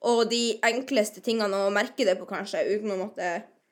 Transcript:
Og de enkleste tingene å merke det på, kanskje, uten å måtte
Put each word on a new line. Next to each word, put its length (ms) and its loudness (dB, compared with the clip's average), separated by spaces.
Og 240 4
de 140 0
enkleste 580 0
tingene 400 0
å 80 2
merke 320 0
det 160 2
på, 80 -14
kanskje, 460 -4
uten 180 -4
å 80 -4
måtte 300 -4